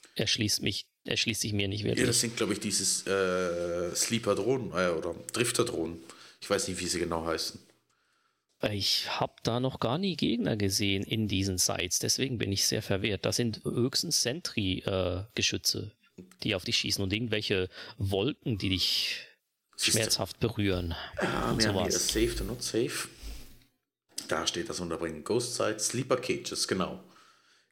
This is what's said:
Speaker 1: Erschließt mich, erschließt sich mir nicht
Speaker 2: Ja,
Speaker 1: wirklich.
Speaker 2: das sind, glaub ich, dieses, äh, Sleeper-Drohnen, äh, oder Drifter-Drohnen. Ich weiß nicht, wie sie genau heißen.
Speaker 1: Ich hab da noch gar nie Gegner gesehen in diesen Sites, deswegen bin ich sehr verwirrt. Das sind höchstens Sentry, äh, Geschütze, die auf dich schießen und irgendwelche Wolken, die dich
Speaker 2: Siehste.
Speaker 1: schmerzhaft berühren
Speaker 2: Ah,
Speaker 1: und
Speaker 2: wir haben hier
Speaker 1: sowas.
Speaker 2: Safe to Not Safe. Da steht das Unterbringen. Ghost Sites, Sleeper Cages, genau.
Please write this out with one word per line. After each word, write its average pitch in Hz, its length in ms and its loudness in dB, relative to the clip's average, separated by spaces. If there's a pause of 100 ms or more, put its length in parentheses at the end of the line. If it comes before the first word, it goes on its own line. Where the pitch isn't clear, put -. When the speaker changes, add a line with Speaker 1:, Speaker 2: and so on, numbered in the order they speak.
(140)
Speaker 1:
Erschließt - 480 0
mich, 95 240 -2 (180)
erschließt - 360 0
sich 104 120 -2
mir 98 160 2
nicht 104 120 -4
Speaker 2:
Ja, 110 80 -2
Speaker 1:
wirklich. 120 180 2
Speaker 2:
das 120 140 4
sind, 117 160 -2
glaub 98 140 0
ich, 104 100 -2
dieses, 95 460 0
äh, 90 880 0
Sleeper-Drohnen, 104 800 0
äh, 90 180 2
oder 82 240 -2 (180)
Drifter-Drohnen. 85 680 0 (420)
Ich - 80 -10
weiß 98 200 2
nicht, 90 120 -4
wie 90 60 -2
sie 87 140 0
genau 82 260 -2
heißen. - 340 -4 (1120)
Speaker 1:
Ich - 480 0
hab - 240 -4
da 120 160 2
noch 131 200 -2
gar 120 180 2
nie 190 180 0
Gegner 185 400 2
gesehen 98 480 2
in 110 240 0
diesen 95 300 2
Sites, 90 400 0
deswegen 123 400 0
bin 101 140 0
ich - 140 2
sehr 110 140 2
verwirrt. 101 460 0
Das 113 100 2
sind 117 280 0
höchstens - 580 2
Sentry, 117 640 0
äh, 92 380 0 (100)
Geschütze, 101 580 0 (500)
die 107 120 2
auf 92 100 -2
dich 117 140 0
schießen 101 260 0
und 95 80 0
irgendwelche 107 560 2 (300)
Wolken, 104 580 0
die 92 140 0
dich - 480 0 (580)
Speaker 2:
Siehste. 107 240 2
Speaker 1:
schmerzhaft - 400 0
berühren 92 540 2 (240)
Speaker 2:
Ah, - 320 2
Speaker 1:
und - 80 2
Speaker 2:
wir 110 100 4
haben 98 140 2
hier - 100 0
Speaker 1:
sowas. - 160 2
Speaker 2:
Safe 113 260 2
to 90 100 -2
Not 117 180 -6
Safe. - 460 -2 (1200)
Da 80 180 -2
steht - 240 -2
das 87 100 -6
Unterbringen. 80 420 -4
Ghost 123 340 0
Sites, 107 320 0
Sleeper 127 280 0
Cages, - 500 -2
genau. - 380 -2 (680)